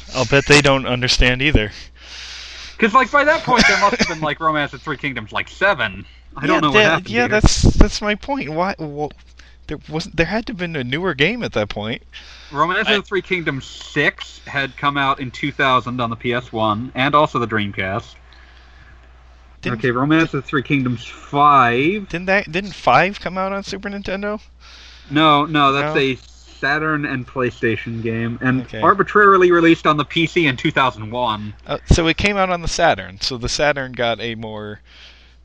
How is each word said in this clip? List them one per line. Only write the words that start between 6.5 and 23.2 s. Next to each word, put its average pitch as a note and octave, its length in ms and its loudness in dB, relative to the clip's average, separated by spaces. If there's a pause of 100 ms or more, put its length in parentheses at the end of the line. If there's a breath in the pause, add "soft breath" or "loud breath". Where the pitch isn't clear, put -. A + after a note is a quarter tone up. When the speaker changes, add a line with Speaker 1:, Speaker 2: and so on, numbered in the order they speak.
Speaker 1:
Yeah, D#3+ 60 2
Speaker 2:
know D3+ 80 2
what C#3 100 2
Speaker 1:
that, G#3+ 140 6
Speaker 2:
happened F#3 180 -4
Speaker 1:
yeah, A3+ 100 0
Speaker 2:
here. A#3+ 80 0
Speaker 1:
that's, G#3+ 340 2 (120)
that's - 260 4
my G#3 140 -2
point. A3+ 340 -6
Why? E3+ 300 -2
Wha-, D3 320 -8 (560 soft breath)
there C#3+ 200 -8
wasn't, D#3 300 -8
there E3 80 2
had G#3 220 -2
to C4 80 -8
have F3 40 -12
been E3+ 160 -6
a C#3 80 -4
newer D#3 300 -2
game F3 300 0
at A#2+ 100 -6
that G#2+ 160 0
point. A2 360 -8 (460 loud breath)
Speaker 2:
Romance F3 380 0
Speaker 3:
I - 60 2
Speaker 2:
of G3 80 0
the - 40 -20
Three F#3+ 140 -2
Kingdoms D#3 460 -4
six - 800 -4
had C3+ 320 -6
come C#3+ 180 -2
out C#3 240 0
in B2+ 100 -8
two C#3+ 220 -6
thousand B2+ 480 0
on A#2 80 -2
the A#2 80 -6
P A#2+ 160 -4
S A#2+ 180 -4
one A2 440 0
and C3+ 200 0
also D3 240 4
the A#2+ 80 0
Dreamcast. G2+ 680 -4 (1500 soft breath)
Speaker 1:
Didn't G3+ 180 -4
Speaker 2:
Okay, C3 140 0
Romance D3+ 420 2
of C#3 80 -4
the - 60 -18
Three D3+ 160 -2
Kingdoms B2+ 420 -2
five. C#3+ 1000 4
Speaker 1:
Didn't F3+ 180 -8
that, F#3+ 240 0
didn't F#3 220 -6
five E3 480 2